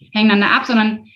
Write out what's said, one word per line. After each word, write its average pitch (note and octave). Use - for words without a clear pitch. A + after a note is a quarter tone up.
hängen G#3+
dann G3+
da G3+
ab, B3
sondern A3